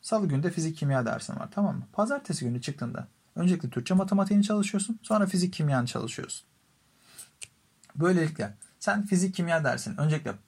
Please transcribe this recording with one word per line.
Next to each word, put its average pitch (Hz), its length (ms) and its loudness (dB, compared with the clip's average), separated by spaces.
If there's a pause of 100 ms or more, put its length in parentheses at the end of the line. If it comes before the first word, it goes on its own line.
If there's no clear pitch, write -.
Salı 214 260 0
günü 143 160 2
de 175 80 0
fizik, 160 260 -2
kimya 135 280 2
dersin - 300 -4
var, - 160 -8
tamam 190 240 0
mı? 127 80 -6 (100)
Pazartesi 220 520 -2
günü 123 160 -2
çıktığında - 460 -8 (280)
öncelikle 170 340 0
Türkçe, 123 240 -2
matematiğini 196 500 4
çalışıyorsun. 208 600 0
Sonra 214 220 2
fizik, 185 280 0
kimyanı 139 320 0
çalışıyorsun. - 640 -8 (1500)
Böylelikle 156 640 2 (220)
sen 202 260 0
fizik, 185 300 2
kimya 170 280 2
dersini 123 340 -2
öncelikle 147 360 0 (140)